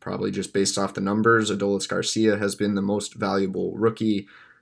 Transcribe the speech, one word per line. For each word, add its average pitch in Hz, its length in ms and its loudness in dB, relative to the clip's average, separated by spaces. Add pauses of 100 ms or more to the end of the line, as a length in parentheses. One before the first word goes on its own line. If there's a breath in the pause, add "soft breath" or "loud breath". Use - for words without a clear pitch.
probably 95 300 -4
just 98 200 -6
based 98 260 0
off 98 180 -2
the 98 60 -4
numbers, 110 480 4
Adolis 101 380 0
Garcia 104 500 2
has 101 180 -2
been 104 200 0
the 98 60 0
most 98 320 -2
valuable 95 640 -2
rookie. 107 500 0 (340 soft breath)